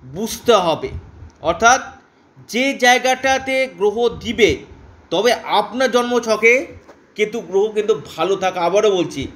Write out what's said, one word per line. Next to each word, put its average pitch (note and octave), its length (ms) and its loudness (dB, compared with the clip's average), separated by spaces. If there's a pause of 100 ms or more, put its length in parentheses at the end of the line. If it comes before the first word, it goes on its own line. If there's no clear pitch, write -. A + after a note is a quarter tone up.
(140)
বুঝতে A3 400 0 (120)
হবে, D3+ 240 -4 (520)
অর্থাৎ A3 380 4 (680)
যে B3 140 0 (140)
জায়গাটাতে B3+ 760 2 (220)
গ্রহ G#3 180 0 (220)
দিবে, G3+ 320 2 (600)
তবে G#3 200 2 (300)
আপনার A#3+ 300 -2
জন্মছকে A#3 640 2 (640)
কেতু G#3+ 260 -4
গ্রহ F#3+ 320 0
কিন্তু G#3 220 0 (120)
ভালো F3+ 300 -2
থাকা, F#3 240 -2
আবারও G3+ 300 2
বলছি D3+ 320 -2 (140)